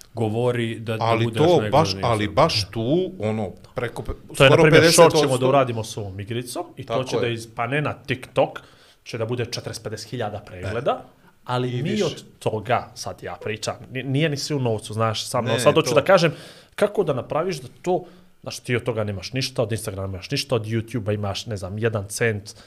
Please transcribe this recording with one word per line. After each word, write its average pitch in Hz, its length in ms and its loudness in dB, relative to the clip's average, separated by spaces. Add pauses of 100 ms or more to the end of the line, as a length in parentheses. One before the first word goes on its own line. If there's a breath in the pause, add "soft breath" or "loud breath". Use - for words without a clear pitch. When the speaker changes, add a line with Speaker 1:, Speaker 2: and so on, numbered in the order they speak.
(140 loud breath)
Speaker 1:
govori 117 600 0
da, 110 220 -6
da 113 80 -2
Speaker 2:
Ali 113 200 2
Speaker 1:
budeš 120 140 -2
Speaker 2:
to 151 80 6 (160)
baš, - 0 - (260)
Speaker 1:
najgledaniji 95 140 -6
u - 40 -2
Speaker 2:
ali 117 100 2
Speaker 1:
Srbiji. 98 180 -2
Speaker 2:
baš 131 320 2
tu, 156 540 -2
ono, 107 300 -2 (240)
preko... 120 280 -6
Pe-, - 320 -12
Speaker 3:
To 139 100 6
je, 135 60 10
na 151 60 8
Speaker 2:
skoro 165 60 6
Speaker 3:
primjer, 156 200 8
short - 0 -
Speaker 2:
pedeset 165 240 8
odsto. 156 140 6
Speaker 3:
ćemo 131 180 2
da 131 100 2
uradimo 120 360 2
s - 120 -12
ovom 98 240 -10
igricom 110 440 -8 (120)
i - 80 -14
to 113 100 -6
Speaker 2:
Tako 127 120 -2
Speaker 3:
će 123 100 -4
da 113 100 0
Speaker 2:
je. 117 80 -2
Speaker 3:
iz-, 110 140 -10
pa - 180 -4
ne 143 140 0
na 131 140 -2
TikTok, - 640 -2 (460 soft breath)
će - 140 -10
da 110 80 -2
bude 120 200 -4
četrdeset, - 380 -10
pedeset 107 260 -10
hiljada 104 300 -6
pregleda, 110 640 -6
Speaker 2:
E. - 60 -20 (360 soft breath)
Speaker 3:
ali 127 260 -2
Speaker 2:
I 123 120 -4
Speaker 3:
mi 175 80 -2
Speaker 2:
više. 208 140 0
Speaker 3:
od - 200 -4 (140)
toga, 107 560 -2
sad - 280 -12
ja 90 140 -12
pričam, 107 380 -8 (160)
ni-, 123 140 -8
nije 139 240 0
ni 143 80 -4
sve 147 200 -4
u 135 40 -2
novcu, 110 320 -2
znaš, 110 320 -2
samo 120 240 -2
Speaker 2:
Ne, - 120 0
Speaker 3:
sad 147 140 6
hoću 151 140 2
Speaker 2:
to 120 60 -2
Speaker 3:
da 139 100 6
kažem 170 280 6 (420 loud breath)
kako 202 300 0
da 156 100 0
napraviš 156 420 -4
da - 120 -14 (140)
to, 180 220 -2 (380 loud breath)
znaš, - 160 -10
ti 123 180 -2
od 110 60 -2
toga 110 220 -2
nemaš 98 280 -8
ništa, 131 300 -4
od 110 100 -2
Instagrama 98 360 -6
nemaš 95 220 -10
ništa, 135 240 -2
od 110 100 0
YouTubea 110 500 -4
imaš, 101 320 -6
ne 110 100 -6
znam, 95 220 -10
jedan 107 300 -2
cent, 107 460 -4 (120)